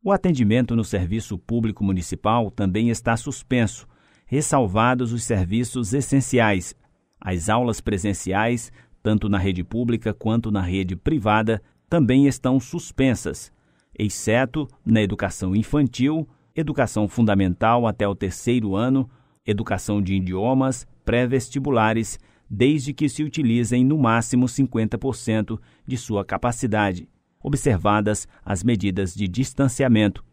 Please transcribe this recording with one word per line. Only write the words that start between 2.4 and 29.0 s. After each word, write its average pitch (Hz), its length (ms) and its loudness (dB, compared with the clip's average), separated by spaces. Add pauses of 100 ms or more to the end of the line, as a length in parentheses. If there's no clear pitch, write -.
também 107 400 0
está 117 280 0
suspenso, - 680 -2 (400)
ressalvados 123 880 0
os 117 120 -4
serviços 110 680 -2
essenciais. 123 800 2 (460)
As 90 300 -4
aulas 117 320 0
presenciais, 104 880 -2 (320)
tanto 107 240 0
na 98 100 2
rede 90 280 -2
pública 117 480 -2
quanto 113 360 -2
na 101 120 0
rede 92 340 -2
privada, 110 680 0 (280)
também 139 360 4
estão 131 320 0
suspensas, - 960 -4 (460)
exceto 120 680 -2 (200)
na 110 160 4
educação 98 520 -2
infantil, 139 760 0 (260)
educação 135 520 -2
fundamental 107 800 2
até 104 220 -2
o 101 80 -2
terceiro 104 600 -2
ano, 127 340 0 (360)
educação 104 560 -2
de 98 120 0
idiomas, 113 720 0 (160)
pré-vestibulares, 120 1120 0 (320)
desde 135 440 0
que 147 160 -2
se 151 140 -4
utilizem 123 600 0
no 143 140 4
máximo 123 500 2
cinquenta 117 500 -2
por 131 180 -4
cento 110 440 -2 (260)
de 123 120 -8
sua 104 260 -4
capacidade, 104 840 -2 (340)
observadas 104 840 0 (200)
as 95 180 -4
medidas 98 500 0